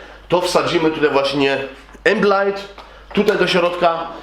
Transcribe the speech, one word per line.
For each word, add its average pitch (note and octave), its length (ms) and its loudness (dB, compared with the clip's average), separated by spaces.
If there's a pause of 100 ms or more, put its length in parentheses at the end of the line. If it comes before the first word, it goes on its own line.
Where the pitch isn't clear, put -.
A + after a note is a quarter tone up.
(280)
to F3 120 2
wsadzimy D#3+ 500 0
tutaj D3 200 0
właśnie C3+ 480 0 (540)
Ambilight, G3 560 0 (460)
tutaj G3 240 2
do F3+ 80 2
środka. F3 600 0 (160)